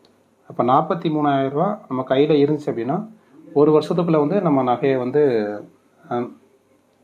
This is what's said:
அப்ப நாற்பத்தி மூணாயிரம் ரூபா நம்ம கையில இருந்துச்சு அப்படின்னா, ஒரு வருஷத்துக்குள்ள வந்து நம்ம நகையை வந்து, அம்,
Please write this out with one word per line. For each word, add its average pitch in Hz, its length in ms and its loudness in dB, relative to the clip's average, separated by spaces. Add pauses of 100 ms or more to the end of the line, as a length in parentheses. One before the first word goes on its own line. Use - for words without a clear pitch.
(480)
அப்ப 127 160 -4
நாற்பத்தி 165 440 0
மூணாயிரம் 143 400 0
ரூபா 165 400 -2
நம்ம 127 200 -6
கையில 143 220 2
இருந்துச்சு 147 360 2
அப்படின்னா, 131 420 -4 (460)
ஒரு 147 180 4
வருஷத்துக்குள்ள 165 460 2
வந்து 156 220 0
நம்ம 147 220 2
நகையை 127 360 0
வந்து, 131 240 0 (880)
அம், 123 280 -6 (680)